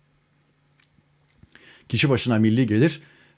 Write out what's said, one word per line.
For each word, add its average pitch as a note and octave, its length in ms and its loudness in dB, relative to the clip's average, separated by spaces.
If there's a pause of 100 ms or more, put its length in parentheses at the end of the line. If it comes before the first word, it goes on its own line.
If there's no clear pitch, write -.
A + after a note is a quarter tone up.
(1900)
Kişi C3 220 -2
başına A#2+ 280 0
milli A2 280 2
gelir A2+ 360 0 (360)